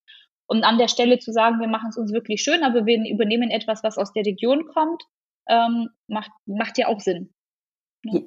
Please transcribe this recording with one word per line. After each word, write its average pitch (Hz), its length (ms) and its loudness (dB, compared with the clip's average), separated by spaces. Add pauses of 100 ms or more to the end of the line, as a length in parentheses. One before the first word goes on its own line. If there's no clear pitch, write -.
(480)
Und 220 160 0
an 226 140 4
der 233 100 4
Stelle 247 320 2
zu 226 140 -10
sagen, 226 260 2
wir 226 80 -2
machen's 220 300 -4
uns 214 160 -4
wirklich 214 280 -4
schön, 330 220 0
aber 240 220 2
wir 233 120 4 (140)
übernehmen 220 400 0
etwas, 220 320 -4
was 220 140 -2
aus 196 160 -4
der 208 120 -2
Region 240 420 0
kommt, 320 360 -2 (460)
ähm, 233 400 2 (180)
macht, 214 240 -8 (140)
macht 214 320 -6
ja 247 100 2
auch 208 120 -2
Sinn. 180 340 -4 (680)
Ja. 202 240 -4